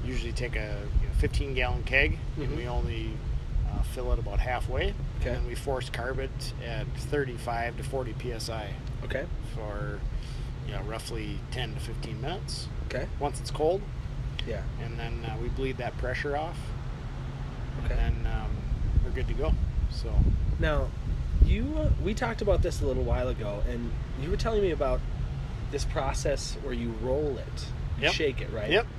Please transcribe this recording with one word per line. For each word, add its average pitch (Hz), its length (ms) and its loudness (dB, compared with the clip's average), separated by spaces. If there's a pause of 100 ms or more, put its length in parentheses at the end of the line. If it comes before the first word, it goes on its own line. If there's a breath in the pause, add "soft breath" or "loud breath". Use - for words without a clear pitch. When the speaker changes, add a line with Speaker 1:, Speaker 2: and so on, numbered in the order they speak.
Speaker 1:
usually 123 280 0
take 123 240 -2
a, 104 260 -2 (200)
you - 60 2
know, - 120 -2
fifteen 143 340 2
gallon 123 300 2
keg, 139 340 4 (200)
and 143 100 -2
Speaker 2:
Mm-hmm. 120 100 -2
Speaker 1:
we 120 100 -4
only, 120 420 0 (600)
uh, - 140 0
fill 123 300 0
it 123 60 4
about 104 200 2
halfway. 127 560 2 (260)
Speaker 2:
Okay. 131 80 2
Speaker 1:
And 123 80 0
then 123 100 0
we 120 80 -2
force 131 360 -2
carb 127 280 -2
it 135 340 -4 (120)
at 117 220 -2 (240)
thirty-five 120 680 0
to 123 60 -6
forty 131 300 -2
P 120 200 -4
S 110 160 -4
I 107 240 -4 (300)
Speaker 2:
Okay. 131 220 -2 (300)
Speaker 1:
for, 104 440 -4 (680 loud breath)
you 107 80 -4
know, 98 100 -2
roughly 110 540 -4 (140)
ten 117 220 -2
to 104 60 -4
fifteen 113 420 -6
minutes. 170 460 -4 (200)
Speaker 2:
Okay. - 200 -2 (120)
Speaker 1:
Once 143 200 -2
it's - 120 -4
cold. 156 300 2 (680)
Speaker 2:
Yeah. 107 140 -2 (200)
Speaker 1:
And 113 160 -4
then, 117 280 -4
uh, 117 160 -2
we 113 80 -2
bleed 131 280 -2
that 120 200 -4
pressure 127 400 -2
off. 160 200 -2 (1300)
Speaker 2:
Okay. 123 120 2
Speaker 1:
And 117 300 4
then, 110 80 4
um, 107 160 0 (540)
we're - 80 2
good 127 160 0
to - 60 0
go. 151 200 2 (380)
So. - 220 -2 (460)
Speaker 2:
Now, 147 280 4 (560)
you, 208 340 6
uh, 208 120 4 (120)
we 202 120 2
talked 226 280 0
about 202 200 6
this 170 200 2
a 147 40 2
little 127 180 2
while 123 240 2
ago, 104 420 -2
and 120 220 -2 (300)
you 151 80 -2
were 196 80 2
telling 226 240 2
me 185 100 4
about 135 300 2 (680)
this 139 120 -2
process 139 800 0
where 131 100 -2
you 117 280 -2
roll 135 360 0
it, - 280 -6 (320)
you - 60 -2
Speaker 1:
Yep. 156 100 4
Speaker 2:
shake 147 280 0
it, - 120 -4
right? 107 180 0
Speaker 1:
Yep. 202 160 6 (120)